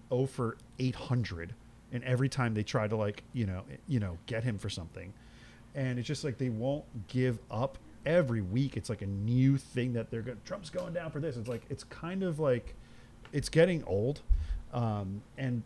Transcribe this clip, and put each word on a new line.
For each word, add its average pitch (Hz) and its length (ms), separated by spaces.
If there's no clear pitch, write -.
oh 131 160
for 117 300
eight 127 160
hundred, 101 640
and 123 120
every 127 260
time 120 240
they 107 80
try 107 260
to, 110 80
like, 107 280
you 113 140
know, 92 160
you 127 120
know, 90 280
get 113 160
him 113 160
for 104 100
something, 92 420
and 131 240
it's 117 100
just 147 160
like 135 140
they 127 120
won't 127 340
give 127 320
up. 117 300
Every 139 360
week, 120 360
it's - 100
like 110 140
a 98 60
new 120 500
thing 123 360
that 113 180
they're 113 100
gonna, 117 240
Trump's 180 240
going 175 240
down 170 160
for 151 100
this. 139 180
It's 110 100
like, 117 240
it's - 120
kind 185 380
of 170 160
like, 131 380
it's 143 160
getting 170 360
old, 110 360
um, 104 520
and 123 260